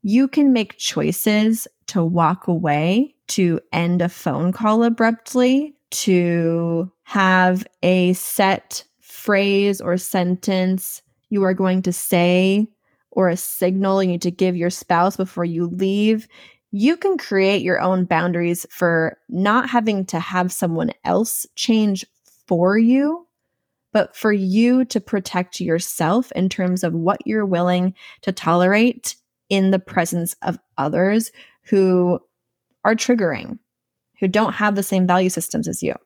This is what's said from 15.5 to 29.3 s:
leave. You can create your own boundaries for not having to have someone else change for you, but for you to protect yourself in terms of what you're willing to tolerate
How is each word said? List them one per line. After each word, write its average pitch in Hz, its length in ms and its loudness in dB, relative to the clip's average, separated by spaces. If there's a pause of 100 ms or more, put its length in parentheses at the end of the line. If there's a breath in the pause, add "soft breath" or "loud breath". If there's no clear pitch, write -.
leave. 202 600 0 (420 loud breath)
You 240 260 2
can 381 200 0
create 196 460 0
your - 180 0
own 185 240 0
boundaries 170 680 -2
for 165 480 0 (100)
not 214 420 0
having 214 360 0
to 165 140 -4
have 180 320 -4
someone 165 380 -2 (140)
else - 500 -2
change 214 500 0 (420)
for 180 300 2
you, 277 500 2 (680)
but - 220 0
for 214 180 0
you 226 540 2
to 226 140 -4
protect - 600 -6
yourself 170 720 -2
in 185 160 -2
terms 180 360 -2
of 160 80 -2
what 165 340 -2
you're 214 200 -2
willing 180 480 0 (280 loud breath)
to 190 100 -4
tolerate 185 840 2 (320)